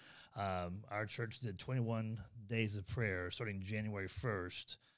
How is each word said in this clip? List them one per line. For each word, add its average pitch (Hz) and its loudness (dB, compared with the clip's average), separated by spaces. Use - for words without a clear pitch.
um, 92 0
our 104 2
church 113 -2
did 101 -2
twenty-one 113 2
days 110 4
of 95 -4
prayer 92 2
starting 101 -2
January 104 0
first, 92 0